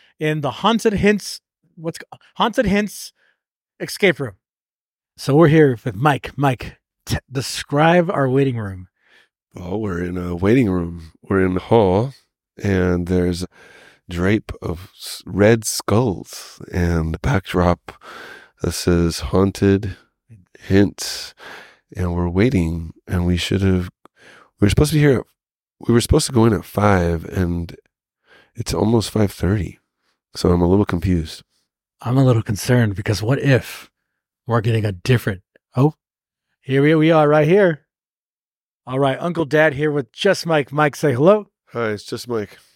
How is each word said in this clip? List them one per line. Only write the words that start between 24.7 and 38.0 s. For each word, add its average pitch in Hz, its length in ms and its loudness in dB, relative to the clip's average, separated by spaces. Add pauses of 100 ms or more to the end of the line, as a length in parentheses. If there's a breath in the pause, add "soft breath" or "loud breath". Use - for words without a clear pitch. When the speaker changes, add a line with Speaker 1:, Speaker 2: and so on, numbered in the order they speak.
Speaker 2:
supposed 147 220 2
to 156 40 0
be 147 40 2
here 143 200 4
at, - 60 -12 (600)
we 117 60 2
were 117 80 6
supposed - 260 2
to 139 60 -8
go 113 140 4
in 113 80 4
at 80 100 -4
five, 87 640 0
and 85 500 -4 (800 soft breath)
it's - 180 -10
almost 107 380 0
five 107 220 0
thirty. 90 460 -2 (560)
So - 180 0
I'm 87 100 2
a 87 60 2
little 98 180 4
confused. 87 560 -2 (580)
Speaker 1:
I'm 120 160 -2
a 135 80 4
little 117 180 4
concerned 110 520 0
because 101 280 -4
what 120 180 0
if - 500 0 (560)
we're 117 160 0
getting 110 240 0
a 101 60 -2
different, 101 500 -2 (340)
oh, 143 180 2 (680)
here 135 200 0
we, 156 120 4
we 156 160 4
are 156 180 4
right 151 180 4
here. 180 400 2 (1000)